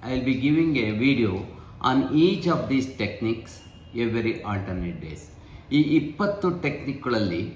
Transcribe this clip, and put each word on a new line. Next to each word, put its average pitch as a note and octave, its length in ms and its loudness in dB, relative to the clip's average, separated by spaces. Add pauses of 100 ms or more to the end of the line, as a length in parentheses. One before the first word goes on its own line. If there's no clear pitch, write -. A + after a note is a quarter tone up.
I B2+ 60 -4
will B2+ 180 -2
be A#2 140 2
giving D#3 260 4 (140)
a G#2+ 80 0 (120)
video A#2 280 4 (580)
on C3 60 4 (300)
each F#3+ 280 0
of - 60 -2 (120)
these C3 160 0 (140)
techniques A2+ 480 -4 (540)
every A2+ 300 0 (160)
alternate F#2 560 -4
days. D#2 180 -14 (460)
ಈ D3 100 6 (180)
ಇಪ್ಪತ್ತು D3+ 480 -2 (160)
ಟೆಕ್ನಿಕ್ಗಳಲ್ಲಿ A#2 800 -2 (120)